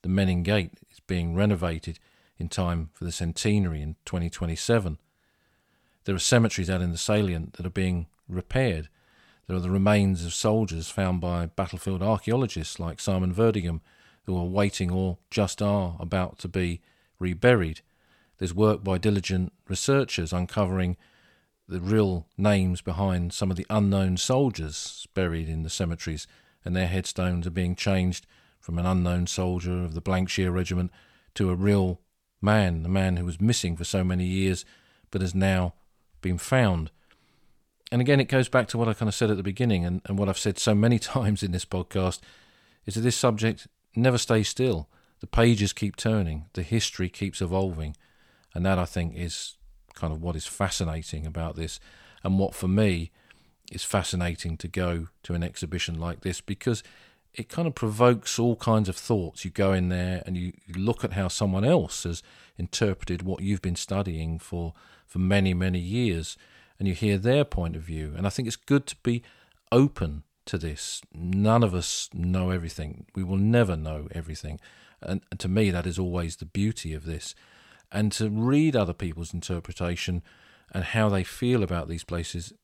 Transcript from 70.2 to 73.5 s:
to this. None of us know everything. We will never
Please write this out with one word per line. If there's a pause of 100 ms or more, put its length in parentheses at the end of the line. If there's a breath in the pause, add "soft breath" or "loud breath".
to
this. (100)
None
of
us
know
everything. (100)
We
will
never